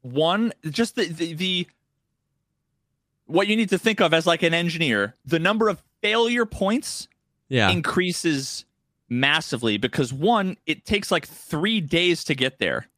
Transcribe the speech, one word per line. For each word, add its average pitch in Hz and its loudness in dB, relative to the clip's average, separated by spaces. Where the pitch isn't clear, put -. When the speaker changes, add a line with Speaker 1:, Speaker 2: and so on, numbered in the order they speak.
Speaker 1:
One, 165 0
just 226 -2
the, 214 0
the, 165 -6
the, 180 -2
what 190 2
you 214 4
need 220 0
to 190 2
think 214 0
of 160 4
as, 165 4
like, 170 2
an 165 2
engineer, 160 0
the 165 0
number 214 2
of 180 -4
failure 233 2
points - -4
Speaker 2:
Yeah. 113 2
Speaker 1:
increases 175 -2
massively 123 0
because, 123 -2
one, 185 0
it - -6
takes, 202 -2
like, 170 0
three 208 -4
days 170 0
to 151 0
get 131 -2
there. 69 -2